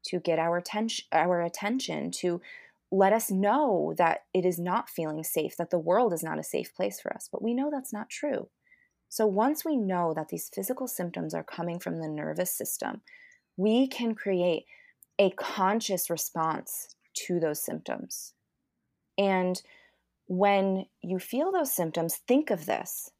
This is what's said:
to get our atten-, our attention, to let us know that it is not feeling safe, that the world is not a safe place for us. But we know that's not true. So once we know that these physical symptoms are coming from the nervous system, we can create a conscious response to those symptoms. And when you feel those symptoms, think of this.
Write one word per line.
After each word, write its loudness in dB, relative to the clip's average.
to -4
get 2
our 2
atten-, -4
our 4
attention, -4
to -2
let 6
us 2
know 2
that 4
it 2
is 2
not -2
feeling -6
safe, -2
that -4
the 2
world 4
is -4
not -4
a -6
safe -6
place -4
for -6
us. -10
But -8
we 0
know 0
that's -6
not -8
true. -6
So 2
once 2
we 0
know 2
that -4
these -8
physical -4
symptoms -6
are -4
coming -6
from -6
the -6
nervous -4
system, -6
we 4
can -2
create 0
a 8
conscious 0
response -4
to 2
those 0
symptoms. -8
And 2
when 4
you -2
feel 0
those 0
symptoms, 0
think 2
of 0
this. -4